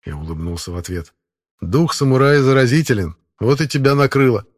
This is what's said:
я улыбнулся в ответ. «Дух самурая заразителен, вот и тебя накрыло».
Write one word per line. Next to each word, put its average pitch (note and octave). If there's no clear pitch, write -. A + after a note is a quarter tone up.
я D2
улыбнулся E2
в F2
ответ. F2
«Дух C#3
самурая C#3
заразителен, C3
вот C3+
и D3+
тебя C#3
накрыло». C3+